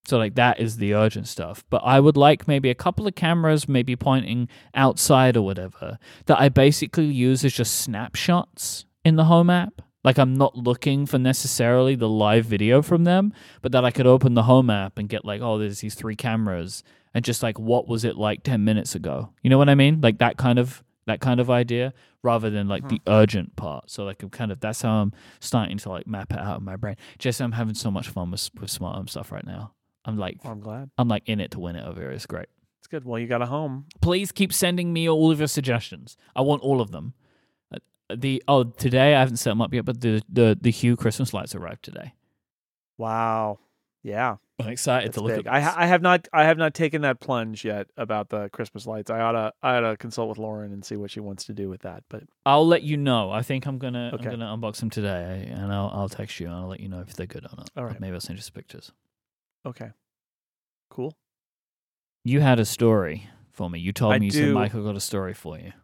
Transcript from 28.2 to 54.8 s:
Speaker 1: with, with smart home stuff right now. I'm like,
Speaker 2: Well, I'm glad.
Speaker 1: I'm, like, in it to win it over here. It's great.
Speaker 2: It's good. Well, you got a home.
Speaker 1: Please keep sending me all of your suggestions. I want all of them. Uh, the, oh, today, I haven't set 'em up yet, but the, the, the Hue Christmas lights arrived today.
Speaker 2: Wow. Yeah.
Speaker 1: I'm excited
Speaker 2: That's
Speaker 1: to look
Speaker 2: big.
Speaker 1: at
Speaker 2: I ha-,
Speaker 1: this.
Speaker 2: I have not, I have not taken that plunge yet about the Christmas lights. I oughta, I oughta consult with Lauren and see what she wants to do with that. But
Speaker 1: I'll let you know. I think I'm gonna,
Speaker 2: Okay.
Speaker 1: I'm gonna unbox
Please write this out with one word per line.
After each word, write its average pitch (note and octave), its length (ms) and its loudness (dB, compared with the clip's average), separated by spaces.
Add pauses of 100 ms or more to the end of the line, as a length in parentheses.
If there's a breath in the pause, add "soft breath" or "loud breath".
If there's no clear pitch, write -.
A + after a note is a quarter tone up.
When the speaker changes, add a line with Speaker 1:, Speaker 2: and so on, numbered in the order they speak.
Speaker 1:
with, - 180 -8 (100)
with F#2 100 -12
smart F2 280 -10
home F#2+ 100 -10
stuff - 240 -14
right - 140 -12
now. G2 260 -14 (340)
I'm A2 120 -6
like, F#2 260 -8
Speaker 2:
Well, C3 80 -14
I'm G#2 80 -14
glad. A2 380 -14
Speaker 1:
I'm, B2 100 2
like, G#2+ 220 -2
in G#2+ 100 -2
it - 120 -8
to G2 100 -10
win F2 160 -10
it A#1 100 -14
over E2+ 140 -14
here. C2 100 -10
It's - 140 -12
great. E2+ 220 -12 (340)
Speaker 2:
It's - 60 -20
good. C#3+ 180 -12
Well, A#2+ 160 -8
you A#2+ 60 -8
got A#2+ 140 -2
a A#2+ 40 -2
home. C#3 400 -6 (160)
Speaker 1:
Please F3+ 320 0
keep F#3+ 180 0
sending F3+ 400 0
me E3 160 0
all D#3+ 240 6
of D3+ 80 0
your D3+ 80 0
suggestions. A#2+ 720 -4 (180 soft breath)
I B2+ 60 0
want C#3+ 200 2
all C3+ 200 2
of G#2 100 -6
them. A#2 220 -12 (600)
Uh, - 40 -14 (360)
the, C3 320 -4
oh, C3+ 200 4
today, C3 500 4
I C3 60 6
haven't B2+ 160 0
set A#2 140 -2
'em A2 100 0
up A2+ 120 -2
yet, A#2 120 -2
but B2 160 -6
the, A2 260 0
the, G#2+ 320 4
the A#2+ 120 2
Hue A#2+ 260 0
Christmas A#2+ 360 -2
lights G2+ 220 -10
arrived F2 280 -14
today. - 320 -18 (800)
Speaker 2:
Wow. A2 640 -2 (440)
Yeah. A2+ 320 -4 (240)
Speaker 1:
I'm A#2 80 -8
excited B2 400 -2
Speaker 2:
That's G#2+ 120 -10
Speaker 1:
to G#2 40 -4
look A2 140 -2
Speaker 2:
big. F2+ 100 -8
Speaker 1:
at A#2 60 -2
Speaker 2:
I C#3+ 80 2
ha-, D3+ 80 0
Speaker 1:
this. F3 80 -4
Speaker 2:
I F3 80 2
have F3 160 4
not, F3+ 320 2
I D#3+ 100 6
have D#3+ 140 4
not D#3+ 160 -2
taken D#3 300 -2
that C3 180 -2
plunge A2+ 420 -6
yet G#2 320 -6
about G#2+ 320 -6
the G#2 220 -8
Christmas A2 360 -12
lights. A2 240 -10
I A2+ 120 -4
oughta, A2+ 320 -2 (100)
I B2+ 140 0
oughta A2+ 180 -2
consult A2+ 320 -8
with G#2+ 100 -10
Lauren G#2+ 360 -10
and G2+ 100 -14
see - 140 -12
what G2+ 140 -12
she G#2 100 -12
wants G2 240 -14
to G#2+ 80 -14
do G2+ 160 -8
with F#2 140 -12
that. F#2 260 -16
But - 140 -16 (220)
Speaker 1:
I'll D3 220 6
let E3+ 160 4
you D3 140 -4
know. A#2+ 340 0
I G#2+ 100 -4
think C3 240 -6
I'm C#3 120 -8
gonna, B2 360 -8
Speaker 2:
Okay. B2 160 -10
Speaker 1:
I'm A#2+ 100 -10
gonna A2 180 -10
unbox A2 240 -10